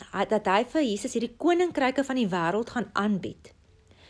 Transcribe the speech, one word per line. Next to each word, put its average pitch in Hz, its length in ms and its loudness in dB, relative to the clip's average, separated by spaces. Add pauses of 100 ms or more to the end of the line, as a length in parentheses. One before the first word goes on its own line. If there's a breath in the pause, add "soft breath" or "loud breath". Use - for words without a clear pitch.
(120)
hy, 196 160 0
dat 214 180 0
hy 196 180 4
vir 311 180 0
Jesus 226 300 -2
hierdie 233 240 -4
koninkryke 294 680 2
van 262 120 -4
die 233 120 2
wêreld 180 420 0
gaan 233 220 -4
aanbied, 196 600 -4 (580 soft breath)